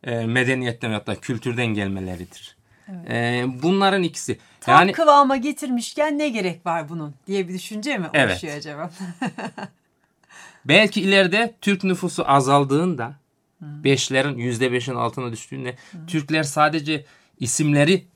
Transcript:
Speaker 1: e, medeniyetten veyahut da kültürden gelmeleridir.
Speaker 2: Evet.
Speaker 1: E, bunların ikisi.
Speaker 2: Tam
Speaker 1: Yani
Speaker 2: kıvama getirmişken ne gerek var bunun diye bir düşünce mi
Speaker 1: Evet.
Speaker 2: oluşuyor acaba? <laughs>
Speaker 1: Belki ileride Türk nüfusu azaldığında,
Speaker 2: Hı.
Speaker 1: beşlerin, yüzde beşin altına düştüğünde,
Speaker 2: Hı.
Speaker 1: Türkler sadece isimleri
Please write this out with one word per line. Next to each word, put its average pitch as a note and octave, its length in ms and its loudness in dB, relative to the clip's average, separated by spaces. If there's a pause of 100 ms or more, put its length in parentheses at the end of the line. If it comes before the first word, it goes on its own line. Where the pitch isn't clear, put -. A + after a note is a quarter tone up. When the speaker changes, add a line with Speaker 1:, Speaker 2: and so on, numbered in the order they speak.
Speaker 1:
e, A#2 220 -4
medeniyetten B2 640 0
veyahut G#2 160 -4
da G#2+ 140 -4
kültürden A#2+ 460 -4
gelmeleridir. G2 880 -6 (320)
Speaker 2:
Evet. F3+ 220 -14
Speaker 1:
E, A#2+ 340 -2 (180)
bunların G3 400 2
ikisi. C#3 360 -6 (220)
Speaker 2:
Tam B2+ 140 2
Speaker 1:
Yani F3 180 6
Speaker 2:
kıvama C#4+ 440 6
getirmişken C#4+ 840 -4
ne D4+ 100 0
gerek G#3+ 380 -4
var E3 220 -4
bunun D3+ 260 -10 (120)
diye F#3+ 220 -2
bir F3+ 60 -8
düşünce G#3+ 440 -6
mi E3+ 160 -4
Speaker 1:
Evet. C3 180 4
Speaker 2:
oluşuyor D3 240 -6
acaba? D3+ 400 -10
<laughs> - 40 -16 (1600)
Speaker 1:
Belki G3+ 360 4
ileride G3 600 2
Türk F#3+ 240 0
nüfusu F3+ 460 -2
azaldığında, C#3 840 2 (460)
Speaker 2:
Hı. D3 240 -16
Speaker 1:
beşlerin, C3 540 2
yüzde B2 340 0
beşin B2 220 -2
altına A#2+ 380 -4
düştüğünde, B2 440 -10 (160)
Speaker 2:
Hı. E3 140 -16
Speaker 1:
Türkler D#3 360 -2
sadece D3+ 640 0 (360)
isimleri D3 640 2 (120)